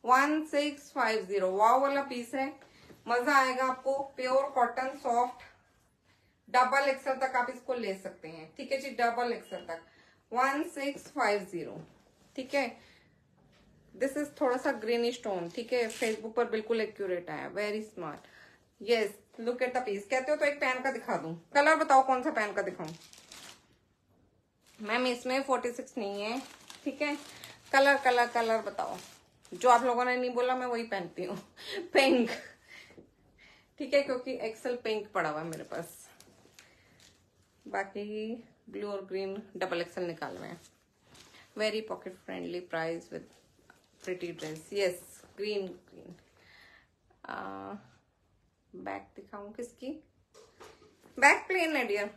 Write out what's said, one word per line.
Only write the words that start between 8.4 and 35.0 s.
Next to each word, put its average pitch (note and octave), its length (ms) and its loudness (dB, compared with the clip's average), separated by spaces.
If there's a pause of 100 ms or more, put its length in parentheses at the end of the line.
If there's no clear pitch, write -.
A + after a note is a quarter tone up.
ठीक - 160 -8
है C4+ 60 -2
जी, C#4 180 -8
डबल A#3 360 0
एक्सएल - 340 -10
तक, - 160 -10 (500)
वन C4+ 380 2
सिक्स C#4 400 -6
फाइव G#3 420 0
ज़ीरो, D#3 280 -8 (560)
ठीक C4 180 -6
है। C4 160 2 (1200)
This C4+ 220 -2
is D4 120 -2 (120)
थोड़ा B3+ 160 2
सा C4 140 0 (120)
ग्रीनिश A#3+ 400 0
टोन, F3+ 320 -4
ठीक A3+ 180 -6
है, A#3+ 180 2
Facebook A3 440 -4
पर A#3+ 160 2
बिल्कुल A3 300 0
accurate F3+ 500 -4
आया, C#3 240 -6
very G#3 320 -2
smart। D#3+ 420 -12 (520)
Yes, G#3+ 300 2 (300)
look B3 240 -2
at B3 100 -4
the B3 140 0
piece। G3+ 220 -4
कहते C4 200 0
हो D4+ 60 4
तो D4+ 80 2
एक D4 160 2
pan B3+ 220 0
का C4+ 100 0
दिखा A3+ 240 -4
दूं, D#3+ 180 -6 (200)
Color D4 220 8
बताओ C#4+ 300 8
कौन C4 160 4
सा D4+ 80 0
पहन G#3+ 220 -2
का G3 100 -2
दिखाऊं? F3 300 -6 (1900)
मैम, A3 280 0
इसमें B3+ 360 0
फ़ोर्टी B3 300 0
सिक्स - 260 -10
नहीं G3+ 240 -4
है, A#3 180 -4 (440)
ठीक C#4 180 -4
है। D4 140 0 (560)
Color, C#4 320 8
color, B3 300 6
color A3+ 280 2
बताओ, - 340 -6 (560)
जो F#3 180 4
आप A#3+ 140 10
लोगों B3 200 2
ने B3 120 2
नहीं B3 140 0
बोला B3 260 0
मैं B3+ 100 -4
वही A#3 200 -2
पहनती F#3 380 -6
हूँ, F#3+ 120 -6
<laughs> - 560 -10
Pink, C4+ 380 6 (1500)
ठीक C4+ 140 -2
है, C#4 80 6
क्योंकि C4 440 -4
Excel A#3+ 380 -4
pink G#3+ 280 -2